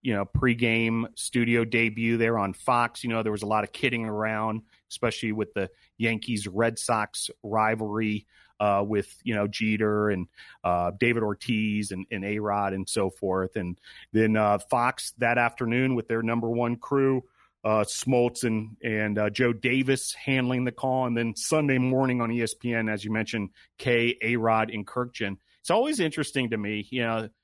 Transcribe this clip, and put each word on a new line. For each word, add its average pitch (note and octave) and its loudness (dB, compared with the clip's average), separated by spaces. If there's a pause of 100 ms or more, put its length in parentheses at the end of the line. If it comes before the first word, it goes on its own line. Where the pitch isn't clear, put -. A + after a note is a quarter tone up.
you B2+ 0
know, G2+ 0
pregame A2+ 2
studio A#2 2
debut A2+ 0
there A2+ 2
on G2 0
Fox. A#2+ 0
You B2 -4
know, A2+ -2
there G#2+ -2
was G2+ -4
a G#2 -6
lot G#2+ 2
of - -14
kidding A#2 -2
around, A2 -4 (280)
especially A2+ -4
with G#2+ -4
the G2 -2 (280)
Yankees-Red A2+ 0
Sox - -2 (120)
rivalry, A2 -2 (320)
uh, G2+ 2
with, G#2 -2 (100)
you A#2 -2
know, G#2 0
Jeter G#2 0
and, F#2 -2 (360)
uh, F2 0
David A#2 2
Ortiz G#2+ -2
and, F#2+ -8
and G2 -6
A-Rod G2+ -2
and F#2+ -6
so G2 -2
forth. F#2+ -2
And F2+ -6 (340)
then, A2 4
uh, G#2 4 (100)
Fox A#2+ 0
that A#2+ 2
afternoon B2 2
with A#2 -2
their A2+ 0
number A#2 0
one A#2+ 0
crew, C3+ 2 (420)
uh, G#2+ 4
Smoltz A#2+ 2
and, A2 -2
and, G#2+ 0
uh, G#2 2
Joe A#2+ 2
Davis B2+ 0
handling B2+ 0
the B2 -2
call. C3 -2
And A#2 0
then A#2 -2
Sunday D3 2
morning B2+ 2
on A#2 -2
E A#2+ 0
S A2 -2
P A#2+ -4
N, A2+ 0
as G#2+ -4
you G#2+ -4
mentioned, G#2+ -2 (300)
Kay, A#2+ 2
A-Rod, A2+ 2
and G#2 -6
Kurkjian. A#2 -6 (240)
It's - -2
always B3+ 2
interesting D3 0
to A2+ -2
me, G#2+ -4
you C3 -2
know A2+ -2 (140)